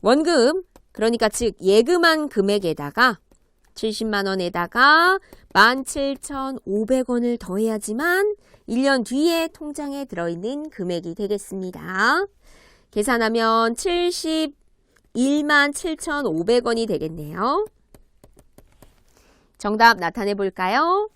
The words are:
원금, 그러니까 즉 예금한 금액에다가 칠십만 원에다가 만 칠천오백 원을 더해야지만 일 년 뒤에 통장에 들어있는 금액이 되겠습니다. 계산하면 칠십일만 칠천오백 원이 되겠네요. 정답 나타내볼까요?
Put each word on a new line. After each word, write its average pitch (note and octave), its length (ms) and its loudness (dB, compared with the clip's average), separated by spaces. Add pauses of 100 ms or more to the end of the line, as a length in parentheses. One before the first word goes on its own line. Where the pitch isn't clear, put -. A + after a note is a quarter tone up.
원금, D4+ 600 4 (300)
그러니까 A3+ 360 0
즉 A3+ 320 -4
예금한 D#4 680 4
금액에다가 G3 880 0 (560)
칠십만 G#3+ 520 -4
원에다가 G#3+ 920 2 (340)
만 B3 320 4
칠천오백 C4 1300 -4
원을 A#3+ 280 0
더해야지만 A3+ 1000 -2 (320)
일 A#3+ 140 0
년 C4+ 220 2
뒤에 E4 440 0
통장에 C#4+ 560 -10
들어있는 G#3 680 -8
금액이 F3 440 -6
되겠습니다. G3 1120 -4 (640)
계산하면 A3+ 840 2
칠십일만 D4+ 2000 -2
칠천오백 B3 920 -2
원이 A3+ 200 0
되겠네요. E3+ 800 -4 (1900)
정답 G#3+ 400 4
나타내볼까요? G3+ 1160 -2